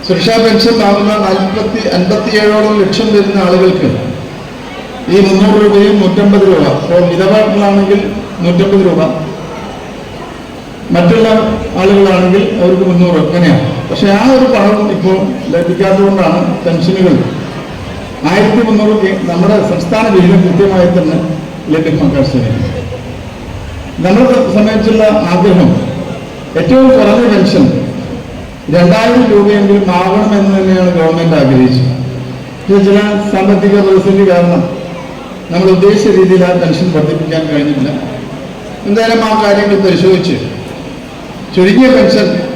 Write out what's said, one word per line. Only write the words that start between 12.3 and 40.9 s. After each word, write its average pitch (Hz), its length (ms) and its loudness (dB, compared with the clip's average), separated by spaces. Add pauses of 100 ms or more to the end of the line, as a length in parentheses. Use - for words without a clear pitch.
അവർക്ക് 185 300 2
മുന്നൂറ്, 175 360 2
അങ്ങനെയാണ്. 170 380 2 (240)
പക്ഷേ - 180 0 (120)
ആ 240 40 0 (140)
ഒരു 262 180 4
പണം 208 240 2 (160)
ഇപ്പോൾ 185 220 0 (360)
ലഭിക്കാത്തതുകൊണ്ടാണ് 185 840 0 (260)
പെൻഷനുകൾ 175 500 2 (1120)
ആയിരത്തി 220 380 2
മുന്നൂറ് 214 340 2
കേ-, 190 180 -2 (100)
നമ്മുടെ 196 280 2 (120)
സംസ്ഥാന 214 360 -2 (100)
വിഹിതം 175 300 4
കൃത്യമായി 185 500 2
തന്നെ 156 220 0 (560)
ലഭ്യമാക്കാൻ 139 580 0
ശ്രമിക്കുന്നത്. 117 440 -2 (1300)
നമ്മളെ 240 340 2 (160)
സംബന്ധിച്ചുള്ള 214 480 2 (280)
ആഗ്രഹം 180 380 4 (880)
ഏറ്റവും 262 280 4 (100)
കുറഞ്ഞ 214 340 2
പെൻഷൻ 185 320 2 (1120)
രണ്ടായിരം 226 560 4
രൂപയെങ്കിലും 202 540 2 (140)
ആവണമെന്ന് 196 580 2
തന്നെയാണ് 185 400 2
ഗവൺമെന്റ് 165 440 0
ആഗ്രഹിച്ചത്. 127 480 2 (760)
ഇത് 196 100 4 (100)
ചില 202 120 4 (320)
സാമ്പത്തിക 196 440 2 (120)
പ്രതിസന്ധി 196 440 2
കാരണം 175 300 2 (880)
നമ്മൾ 185 240 0
ഉദ്ദേശിച്ച 202 320 2 (120)
രീതിയിൽ 180 300 4
ആ - 20 0 (100)
പെൻഷൻ 170 340 0
വർദ്ധിപ്പിക്കാൻ 160 560 -2
കഴിഞ്ഞില്ല. 143 380 -2 (960)
എന്തായാലും 226 420 0
ആ - 20 0 (120)
കാര്യങ്ങൾ 202 340 2 (100)
പരിശോധിച്ച് 175 500 2 (1160)